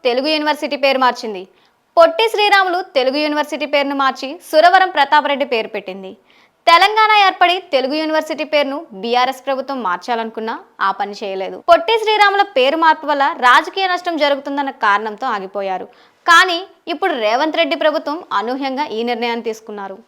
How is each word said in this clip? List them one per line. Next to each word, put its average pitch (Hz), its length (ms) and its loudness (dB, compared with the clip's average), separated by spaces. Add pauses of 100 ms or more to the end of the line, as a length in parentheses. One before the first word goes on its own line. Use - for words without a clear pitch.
తెలుగు 254 260 0
యూనివర్సిటీ 302 500 -4
పేరు 269 220 2
మార్చింది. 220 380 -4 (560)
పొట్టి 330 340 6
శ్రీరాములు 392 460 2 (180)
తెలుగు 262 260 0
యూనివర్సిటీ 294 520 -4
పేరును 277 280 0
మార్చి 262 260 -2 (200)
సురవరం 359 480 4
ప్రతాపరెడ్డి 285 560 2
పేరు 220 220 -2
పెట్టింది. 190 360 -12 (600)
తెలంగాణ 415 420 4 (140)
ఏర్పడి 370 300 2 (180)
తెలుగు 262 260 0
యూనివర్సిటీ 311 520 -4
పేరును 285 260 0 (240)
బీఆర్ఎస్ 247 440 0
ప్రభుత్వం 269 420 -4
మార్చాలనుకున్నా 226 680 -6 (340)
ఆ - 20 0 (100)
పని 202 220 -8
చేయలేదు. 190 360 -8 (140)
పొట్టి 339 300 4
శ్రీరాముల 415 420 2 (140)
పేరు 277 260 2
మార్పు 311 280 2
వల్ల 277 120 0 (240)
రాజకీయ 339 460 2
నష్టం 359 300 -4
జరుగుతుందన్న 277 480 -2 (140)
కారణంతో 208 420 0 (100)
ఆగిపోయారు. 190 500 -8 (420)
కానీ 349 300 6 (340)
ఇప్పుడు 339 180 -2 (140)
రేవంత్ 294 360 0
రెడ్డి 311 220 -2
ప్రభుత్వం 311 360 -2 (200)
అనూహ్యంగా 262 460 -6 (120)
ఈ 233 40 -4 (100)
నిర్ణయాన్ని 233 380 -6
తీసుకున్నారు. 208 580 -14